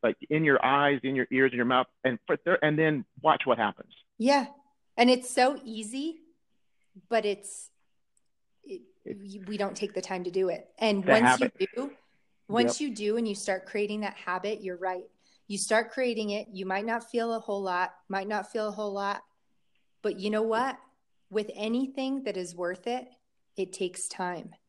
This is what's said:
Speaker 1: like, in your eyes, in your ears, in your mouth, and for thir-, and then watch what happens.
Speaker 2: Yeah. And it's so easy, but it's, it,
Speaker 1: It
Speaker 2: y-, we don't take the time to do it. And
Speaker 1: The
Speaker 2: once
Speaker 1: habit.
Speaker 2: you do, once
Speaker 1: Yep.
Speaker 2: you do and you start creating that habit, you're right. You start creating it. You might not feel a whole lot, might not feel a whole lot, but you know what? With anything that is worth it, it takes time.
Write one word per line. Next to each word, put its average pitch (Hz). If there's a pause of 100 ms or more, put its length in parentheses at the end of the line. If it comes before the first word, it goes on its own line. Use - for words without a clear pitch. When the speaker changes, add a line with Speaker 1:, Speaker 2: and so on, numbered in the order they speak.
Speaker 1:
like, 110 (140)
in 156
your 143
eyes, 143
in 135
your 131
ears, 131
in 120
your 120
mouth, 127 (180)
and 123
for 151
thir-, 180
and 151
then 156 (180)
watch 156
what 123
happens. 104 (260)
Speaker 2:
Yeah. 262 (500)
And 247
it's 247
so 254
easy, 240 (880)
but 220
it's, - (960)
it, - (200)
Speaker 1:
It -
Speaker 2:
y-, 196
we 208
don't 196
take 208
the 185
time 185
to 175
do 190
it. - (100)
And 202
Speaker 1:
The 180
Speaker 2:
once 220
Speaker 1:
habit. 127
Speaker 2:
you 190
do, 240 (560)
once 240
Speaker 1:
Yep. 294
Speaker 2:
you 220
do 208
and 233
you 202
start 190
creating 208
that 202
habit, 185
you're 180
right. 185 (460)
You 202
start 220
creating 226
it. 208
You 190
might 190
not 226
feel 233
a 226
whole 202
lot, 180 (140)
might 196
not 208
feel 214
a -
whole 202
lot, 196 (800)
but 208
you 196
know 214
what? 233 (520)
With 214
anything 262
that 202
is 175
worth 180
it, 247 (520)
it 190
takes -
time. 175 (160)